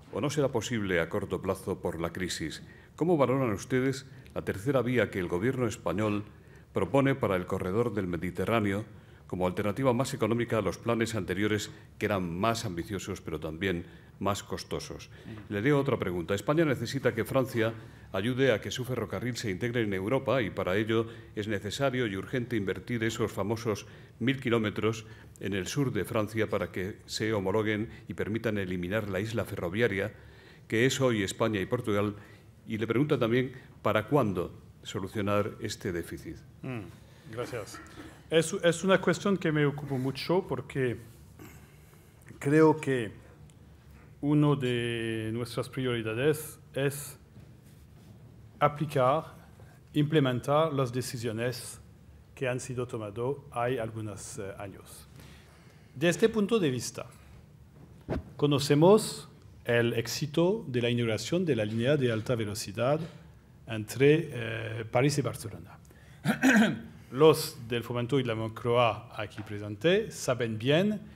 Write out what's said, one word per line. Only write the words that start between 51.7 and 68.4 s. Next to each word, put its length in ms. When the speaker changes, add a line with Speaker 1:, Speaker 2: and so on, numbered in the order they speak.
Speaker 2:
que 140
han 120
sido 260
tomadas 500
hay 260
algunos, 600
eh, 200
años. 500
De 140
este 200
punto 300
de 120
vista, 360
conocemos 920
el 300
éxito 720
de 160
la 80
inauguración 540
de 120
la 80
línea 320
de 160
alta 220
velocidad 640
entre, 640
eh, 520
París 340
y 40
Barcelona. 560
<clears throat> 840
Los 480
del 140
Fomento 380
y 40
la 100
Moncloa 800